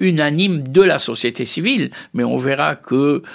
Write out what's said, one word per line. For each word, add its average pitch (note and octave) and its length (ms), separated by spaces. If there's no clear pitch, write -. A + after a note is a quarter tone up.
unanime E3 640
de C#3+ 160
la E3 160
société A#2+ 460
civile, F3+ 460
mais A#2+ 100
on A#2+ 120
verra C#3 380
que C3+ 480